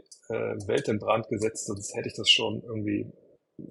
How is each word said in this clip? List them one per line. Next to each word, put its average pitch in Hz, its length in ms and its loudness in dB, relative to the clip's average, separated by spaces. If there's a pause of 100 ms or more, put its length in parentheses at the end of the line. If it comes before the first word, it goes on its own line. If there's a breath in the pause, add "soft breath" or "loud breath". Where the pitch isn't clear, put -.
(300)
äh, 110 380 -2
Welt 131 200 2
in 110 120 2
Brand 107 300 2
gesetzt, 110 360 0
sonst 101 300 -6
hätte 113 120 -4
ich - 80 -8
das 110 140 0
schon 110 340 4
irgendwie 104 440 -2 (640)